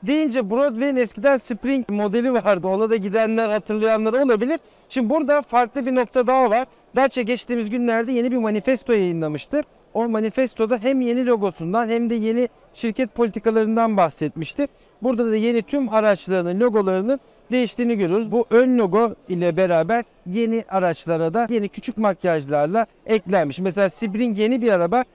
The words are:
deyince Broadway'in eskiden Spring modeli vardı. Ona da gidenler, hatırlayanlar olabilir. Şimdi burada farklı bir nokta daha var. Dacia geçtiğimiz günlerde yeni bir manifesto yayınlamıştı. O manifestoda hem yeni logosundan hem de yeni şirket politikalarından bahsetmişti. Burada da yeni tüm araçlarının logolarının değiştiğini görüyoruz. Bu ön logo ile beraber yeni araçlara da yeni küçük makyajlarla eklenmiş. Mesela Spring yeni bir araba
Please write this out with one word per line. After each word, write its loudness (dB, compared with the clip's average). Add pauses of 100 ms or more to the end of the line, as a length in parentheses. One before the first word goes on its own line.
deyince 0
Broadway'in 0
eskiden 0
Spring -4
modeli 0
vardı. 2
Ona 0
da 2
gidenler, 0
hatırlayanlar 0
olabilir. 2 (300)
Şimdi -2
burada 2
farklı 0
bir -2
nokta 0
daha 4
var. 0 (280)
Dacia 2
geçtiğimiz -2
günlerde -2
yeni 0
bir 0
manifesto 0
yayınlamıştı. -2 (320)
O -2
manifestoda -2
hem 0
yeni 0
logosundan 0
hem 0
de -2
yeni 0 (240)
şirket -4
politikalarından 0
bahsetmişti. -2 (360)
Burada 0
da 0
yeni 2
tüm -4
araçlarının 0
logolarının 2 (320)
değiştiğini 0
görüyoruz. 0
Bu 0
ön 4
logo 2 (140)
ile 0
beraber 2 (200)
yeni -2
araçlara -2
da 0
yeni -2
küçük -12
makyajlarla 0 (200)
eklenmiş. 0
Mesela 0
Spring -4
yeni 0
bir 2
araba 2 (120)